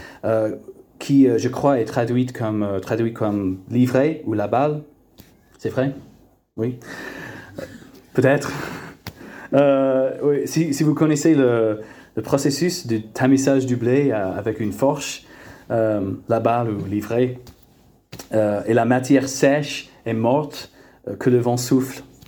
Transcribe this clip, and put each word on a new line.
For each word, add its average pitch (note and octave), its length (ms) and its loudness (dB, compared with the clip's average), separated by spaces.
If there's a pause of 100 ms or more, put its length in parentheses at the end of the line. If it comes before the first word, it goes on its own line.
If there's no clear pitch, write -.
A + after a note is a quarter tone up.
(260)
euh, A2 320 0 (420)
qui, C#3 300 6
euh, A#2 80 2
je A2 100 0
crois, C#3 320 2
est A2 60 0
traduit B2 400 0
comme, A2 380 -4
euh, G2+ 160 -4
traduit A2+ 340 -2
comme G2+ 460 -2 (100)
l'ivraie B2+ 560 2
ou A2 80 -4
la G#2 160 -2
balle. D3 340 0 (720)
C'est A2 120 -6
vrai ? C#3 260 -2 (640)
Oui. B2 220 -4 (1300)
Peut-être. C3+ 380 2 (1000)
Euh, C3+ 580 4 (120)
oui, C#3+ 220 2
si, D#3 280 0
si D#3+ 100 0
vous D3+ 100 4
connaissez D3+ 420 4
le, A2+ 460 2 (340)
le A2 60 -4
processus - 680 -2
du A2+ 160 -2
tamisage C3+ 600 2
du B2 100 0
blé, B2 360 2
euh, G2 220 -2
avec G#2 260 -4
une G#2+ 120 -2
fourche, C#3+ 540 -2 (440)
euh, G#2+ 420 0 (180)
la A2+ 100 2
balle A#2 300 -2
ou G2+ 160 -6
l'ivraie, A2+ 540 -2 (960)
euh, G#2 320 2
et A2 80 0
la A#2 120 4
matière C3 420 2
sèche D3 600 0 (160)
et A2+ 80 -2
morte, A2 580 -2 (360)
euh, G2+ 100 -8
que - 120 2
le B2 100 6
vent A#2+ 180 0
souffle. C3 460 0 (240)